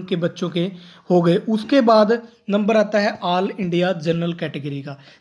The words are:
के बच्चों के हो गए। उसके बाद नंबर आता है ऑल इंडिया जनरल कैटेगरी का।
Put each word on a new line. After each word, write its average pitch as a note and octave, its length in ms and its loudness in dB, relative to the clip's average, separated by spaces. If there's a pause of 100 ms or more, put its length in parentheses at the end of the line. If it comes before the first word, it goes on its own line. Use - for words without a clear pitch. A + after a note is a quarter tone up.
के F#3+ 140 -4
बच्चों E3+ 320 -4
के E3+ 100 -2 (500)
हो F3+ 120 6
गए। E3+ 140 4 (120)
उसके A3 340 2
बाद A3 300 4 (380)
नंबर G#3+ 260 2
आता G#3+ 220 0
है G#3 120 0 (140)
ऑल F#3 260 0
इंडिया F3 440 -2
जनरल E3+ 400 -2
कैटेगरी C#3+ 480 -8
का। C#3+ 140 -14 (240)